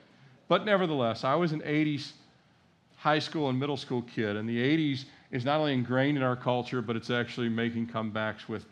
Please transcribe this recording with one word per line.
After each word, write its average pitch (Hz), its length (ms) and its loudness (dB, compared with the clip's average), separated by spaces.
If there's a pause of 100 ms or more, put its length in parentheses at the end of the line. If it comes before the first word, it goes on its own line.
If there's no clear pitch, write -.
(480)
but 180 180 4
nevertheless, 156 580 2
I 135 120 4
was 170 160 2
an 156 120 -4
eighties 151 500 0 (840)
high 156 240 2
school 147 300 -2
and 127 100 0
middle 143 180 -2
school 123 240 -4
kid, 110 340 -2
and 107 140 -4
the 117 100 -2
eighties 139 460 2 (240)
is 123 140 -4
not 143 160 2
only 151 140 2
ingrained 131 440 2
in 135 60 0
our 123 140 2
culture, 123 440 -2
but 113 140 -2
it's 113 140 -8
actually 120 400 -2
making 117 360 0
comebacks 110 640 -4
with, 104 240 -8